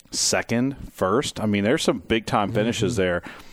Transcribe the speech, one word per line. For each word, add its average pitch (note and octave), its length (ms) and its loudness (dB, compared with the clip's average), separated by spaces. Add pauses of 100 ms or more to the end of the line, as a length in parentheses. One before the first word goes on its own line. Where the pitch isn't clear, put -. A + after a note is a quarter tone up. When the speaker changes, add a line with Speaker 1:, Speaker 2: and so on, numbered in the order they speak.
(120)
Speaker 1:
Second, A#2+ 640 0 (160)
first. - 480 0
I G#2+ 60 0
mean, G2+ 180 2
there's C#3 180 2
some C#3 160 2
big-time A2 540 0
finishes A2 440 0
Speaker 2:
Mm-hmm. A#2+ 40 2
Speaker 1:
there, F2 220 0 (300)